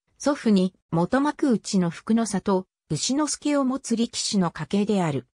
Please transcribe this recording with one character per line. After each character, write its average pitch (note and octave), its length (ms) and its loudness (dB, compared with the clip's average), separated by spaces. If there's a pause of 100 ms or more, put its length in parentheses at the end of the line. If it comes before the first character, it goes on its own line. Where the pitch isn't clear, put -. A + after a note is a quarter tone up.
(180)
祖 C#4+ 160 0
父 A#3 160 -2
に F#3+ 240 4 (180)
元 E3+ 280 2
幕 C4 320 0
内 G3 280 0
の E3+ 100 2
福 - 240 -4
の A3+ 120 2
里、 F#3+ 420 -2 (220)
牛 G3+ 260 -2
之 D4 160 0
助 D4 260 -2
を C#4 80 2
持 C4 140 -2
つ - 160 -4
力 A#3 240 -2
士 - 180 -2
の E3+ 140 2
家 - 160 -10
系 G3+ 180 0
で G3+ 180 0
あ D#3 80 0
る。 C3 220 -4